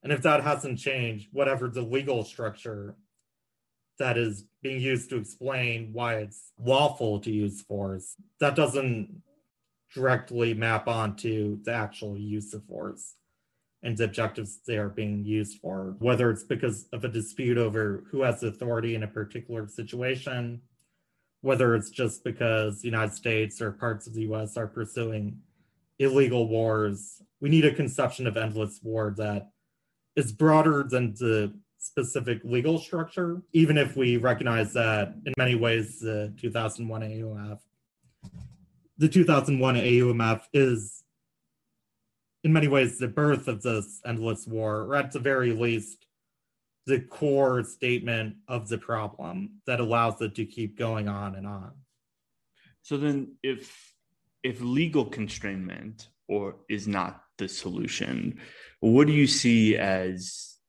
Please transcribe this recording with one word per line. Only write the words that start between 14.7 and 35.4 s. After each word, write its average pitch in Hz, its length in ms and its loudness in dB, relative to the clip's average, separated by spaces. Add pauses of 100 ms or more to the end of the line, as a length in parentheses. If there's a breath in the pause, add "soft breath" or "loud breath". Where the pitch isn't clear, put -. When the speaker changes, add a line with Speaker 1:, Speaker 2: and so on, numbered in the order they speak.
Speaker 1:
are 104 120 -2
being 104 360 -4
used 107 360 -4
for, 95 380 -8
whether 120 320 4
it's 110 120 -4
because 123 500 -4
of 120 120 -8
a 127 40 -2
dispute 117 480 -2
over 107 540 0
who 135 120 -2
has 120 200 0
authority 117 520 -2
in 110 80 -4
a 107 60 -6
particular 107 600 -8
situation, 123 920 -6 (840)
whether 127 320 4
it's 107 160 0
just - 340 -4
because 110 560 0
the 120 80 -6
United 110 260 -2
States 110 460 -2
or 110 100 -2
parts 107 360 -6
of 113 80 -14
the 113 80 -4
U 110 140 -4
S 107 200 -6
are 113 100 -4
pursuing 107 720 -6 (600)
illegal 131 480 4
wars. 110 760 0 (180)
We 143 80 -2
need 156 160 8
a 147 100 6
conception 131 520 -2
of 107 100 -2
endless 110 460 -4
war 110 340 -4
that 104 340 -4 (680)
is 117 160 0
broader 156 560 6
than 120 260 0
the 110 420 0 (220)
specific 123 640 -4
legal 127 360 0
structure, 175 640 -4 (100)
even 151 260 8
if 135 180 2
we 123 200 4
recognize 117 560 2
that 110 420 0 (100)
in 131 140 -6
many 127 160 4